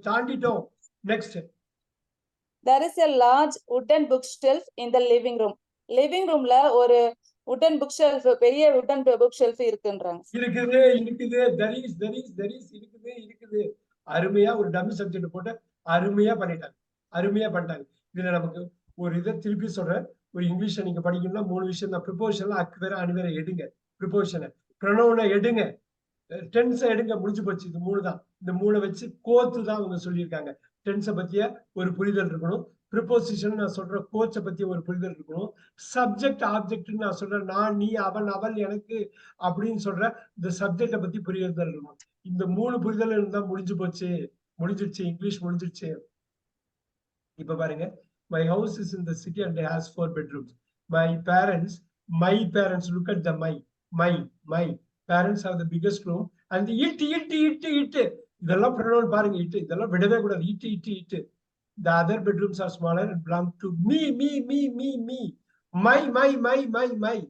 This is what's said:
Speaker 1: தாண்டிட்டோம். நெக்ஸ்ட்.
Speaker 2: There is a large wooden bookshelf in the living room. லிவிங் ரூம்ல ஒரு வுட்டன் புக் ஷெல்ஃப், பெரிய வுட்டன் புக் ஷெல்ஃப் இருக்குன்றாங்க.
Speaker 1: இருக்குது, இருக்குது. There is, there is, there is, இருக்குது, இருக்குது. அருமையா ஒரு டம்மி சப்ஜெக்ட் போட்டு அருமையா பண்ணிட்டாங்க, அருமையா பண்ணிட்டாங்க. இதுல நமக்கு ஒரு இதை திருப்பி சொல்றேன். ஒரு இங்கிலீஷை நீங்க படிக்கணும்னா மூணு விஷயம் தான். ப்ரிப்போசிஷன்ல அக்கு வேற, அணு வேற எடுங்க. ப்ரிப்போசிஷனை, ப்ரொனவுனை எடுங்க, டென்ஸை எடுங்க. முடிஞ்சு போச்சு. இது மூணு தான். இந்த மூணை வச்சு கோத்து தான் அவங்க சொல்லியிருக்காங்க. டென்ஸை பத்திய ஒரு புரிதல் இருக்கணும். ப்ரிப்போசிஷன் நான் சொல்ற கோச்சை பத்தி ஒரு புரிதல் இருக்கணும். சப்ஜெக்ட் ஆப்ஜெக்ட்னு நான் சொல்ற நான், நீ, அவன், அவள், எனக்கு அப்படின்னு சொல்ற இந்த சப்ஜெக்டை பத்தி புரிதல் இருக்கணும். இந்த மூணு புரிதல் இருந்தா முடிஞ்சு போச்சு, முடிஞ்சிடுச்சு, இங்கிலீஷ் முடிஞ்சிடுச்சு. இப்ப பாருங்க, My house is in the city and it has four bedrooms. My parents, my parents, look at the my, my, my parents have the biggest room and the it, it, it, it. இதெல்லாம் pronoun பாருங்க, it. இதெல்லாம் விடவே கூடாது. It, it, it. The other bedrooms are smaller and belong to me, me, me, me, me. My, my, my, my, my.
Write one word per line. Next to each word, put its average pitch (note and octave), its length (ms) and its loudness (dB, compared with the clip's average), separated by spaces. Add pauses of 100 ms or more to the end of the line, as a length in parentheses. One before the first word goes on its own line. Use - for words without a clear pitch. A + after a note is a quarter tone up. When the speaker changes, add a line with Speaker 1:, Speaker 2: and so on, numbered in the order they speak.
Speaker 1:
தாண்டிட்டோம். A#3+ 520 0 (500)
நெக்ஸ்ட். - 260 -4 (1300)
Speaker 2:
There C4+ 180 8
is E4 100 -4 (100)
a - 20 4 (140)
large C#4 320 6 (160)
wooden D4 400 4
bookshelf C4 540 2 (180)
in A#3+ 140 -6
the B3 40 8 (120)
living A#3+ 280 2
room. G3+ 140 0 (420)
லிவிங் E4+ 340 4
ரூம்ல B3+ 240 4 (260)
ஒரு A#3+ 160 8 (540)
வுட்டன் D4+ 300 4
புக் C#4 160 -4
ஷெல்ஃப், C#4 300 4 (160)
பெரிய C4+ 200 6 (120)
வுட்டன் C4 280 2 (180)
புக் A#3+ 180 -10
ஷெல்ஃப் A#3 300 2
இருக்குன்றாங்க. F#3 520 -4 (180)
Speaker 1:
இருக்குது, B3 420 2 (180)
இருக்குது. A#3+ 400 -2 (220)
There A3 180 0
is, B3 120 -10 (100)
there A3 180 -6
is, - 80 -12 (120)
there G3+ 180 -6
is, A3+ 80 -20 (120)
இருக்குது, A3+ 340 -20 (140)
இருக்குது. G#3 360 -6 (560)
அருமையா G3+ 440 4
ஒரு F3 140 0
டம்மி G3 240 -2
சப்ஜெக்ட் F3 360 -6
போட்டு G3 180 -8 (420)
அருமையா G3+ 480 4
பண்ணிட்டாங்க, E3 340 -8 (420)
அருமையா G3+ 360 0
பண்ணிட்டாங்க. D#3+ 300 -4 (300)
இதுல F3+ 220 -2
நமக்கு E3 240 -4 (420)
ஒரு E3+ 180 -2
இதை G#3+ 120 -4 (120)
திருப்பி G#3 240 -2 (100)
சொல்றேன். E3+ 260 -2 (300)
ஒரு F3 160 -4
இங்கிலீஷை G3 360 -2
நீங்க E3+ 180 -4
படிக்கணும்னா F3+ 460 -2
மூணு F#3 200 -2
விஷயம் F#3+ 220 -6
தான். F3 120 -6
ப்ரிப்போசிஷன்ல G3+ 560 -4
அக்கு - 220 -8
வேற, F#3+ 180 -6
அணு F3 160 -2
வேற F3 100 -2 (140)
எடுங்க. D#3+ 220 -8 (360)
ப்ரிப்போசிஷனை, F3 480 -2 (340)
ப்ரொனவுனை A3+ 440 4 (100)
எடுங்க, A3 260 2 (960)
டென்ஸை A#3+ 380 2
எடுங்க. A3 280 0
முடிஞ்சு G3+ 260 -4
போச்சு. F#3 240 -6
இது E3 80 -10 (100)
மூணு G3 180 -2
தான். - 120 -6 (220)
இந்த F3+ 200 -6
மூணை G#3 240 4
வச்சு - 200 -8 (220)
கோத்து A#3+ 400 4
தான் G#3+ 140 -2
அவங்க F#3 160 -4 (100)
சொல்லியிருக்காங்க. E3 440 -6 (360)
டென்ஸை G3+ 320 -2
பத்திய F#3+ 260 -2 (340)
ஒரு F3+ 100 -2 (100)
புரிதல் G3 320 0
இருக்கணும். E3 340 -4 (260)
ப்ரிப்போசிஷன் G#3+ 720 0
நான் F#3 160 -2
சொல்ற F#3+ 200 -6 (140)
கோச்சை A3 320 -2
பத்தி F#3+ 200 -6 (100)
ஒரு E3+ 140 -4
புரிதல் F3+ 280 -4
இருக்கணும். D#3+ 340 -10 (440)
சப்ஜெக்ட் B3 500 0 (120)
ஆப்ஜெக்ட்னு G#3+ 500 -6
நான் - 160 -4
சொல்ற G3+ 180 -4 (140)
நான், G#3 280 0
நீ, G#3+ 80 0 (180)
அவன், G3+ 280 -4
அவள், A3 200 -6 (100)
எனக்கு G#3 320 -8 (500)
அப்படின்னு G#3 400 -2
சொல்ற F#3 160 -2 (340)
இந்த F3+ 120 -6 (120)
சப்ஜெக்டை G3 440 -2
பத்தி G3+ 220 -6
புரிதல் F3 440 -4
இருக்கணும். - 260 -16 (340)
இந்த F3+ 140 -2 (120)
மூணு A#3+ 280 -2
புரிதல் A3 320 0
இருந்தா G3+ 240 -2 (100)
முடிஞ்சு F#3+ 300 -6
போச்சு, F3+ 280 -6 (520)
முடிஞ்சிடுச்சு, G3 500 -4
இங்கிலீஷ் G3 340 -6
முடிஞ்சிடுச்சு. E3+ 460 -6 (1500)
இப்ப D#3+ 180 -4
பாருங்க, D#3 260 -4 (420)
My E3 160 2
house G3+ 320 0
is F#3 160 -8
in F3+ 120 -6
the D#3+ 100 -4
city F#3+ 260 -8
and E3+ 160 -2
it D#3+ 120 -2
has E3 200 -4
four E3 200 -4
bedrooms. C#3+ 440 -8 (360)
My E3 360 2
parents, F#3 560 2 (280)
my F3+ 440 2
parents, F3+ 360 0
look F3+ 200 -4
at F3 140 -2
the E3 100 -2
my, D#3 260 -4 (320)
my, E3+ 320 0 (220)
my E3 320 -2 (300)
parents F#3 360 2
have F3+ 160 -4
the E3 60 -4
biggest E3+ 400 -2
room F3+ 240 -4 (220)
and G3 160 0
the A#3 60 -2
it, D4+ 280 0
it, D#4 300 -4
it, D4+ 640 0
it. B3+ 180 2 (300)
இதெல்லாம் G3+ 340 2
pronoun A3+ 360 4
பாருங்க, G#3 320 2
it. F#3+ 100 -8 (100)
இதெல்லாம் F#3 280 -4
விடவே G3+ 300 4
கூடாது. F#3 280 -2
It, - 120 -8 (100)
it, F#3+ 460 -8
it. - 60 -12 (600)
The E3+ 160 4
other G3+ 260 2
bedrooms F#3+ 320 0
are F3+ 100 -4
smaller E3+ 420 -2
and E3+ 120 -6
belong F3 240 -2 (140)
to G3 60 -6 (200)
me, D#4 120 4 (200)
me, C#4+ 100 0 (200)
me, C#4+ 100 0 (200)
me, C4+ 100 -4 (200)
me. C4 120 -8 (520)
My, A#3 260 6 (180)
my, C#4 120 6 (180)
my, C4 120 2 (160)
my, B3 120 0 (180)
my. A3+ 120 -2 (120)